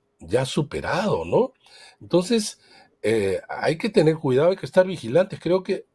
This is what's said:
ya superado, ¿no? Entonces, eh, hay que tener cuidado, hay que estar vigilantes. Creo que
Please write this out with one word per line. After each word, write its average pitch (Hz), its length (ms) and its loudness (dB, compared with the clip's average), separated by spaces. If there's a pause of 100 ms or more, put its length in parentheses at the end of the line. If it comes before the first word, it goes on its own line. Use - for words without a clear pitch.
(200)
ya 110 260 -2
superado, 131 800 -4
¿no? 135 300 0 (480)
Entonces, 180 580 -2 (420)
eh, 101 460 0
hay 139 300 -2
que 226 120 -4
tener 160 280 4
cuidado, 143 320 2
hay 190 80 0
que - 80 -10
estar 185 200 2
vigilantes. 165 540 -2
Creo 185 240 0
que - 320 -6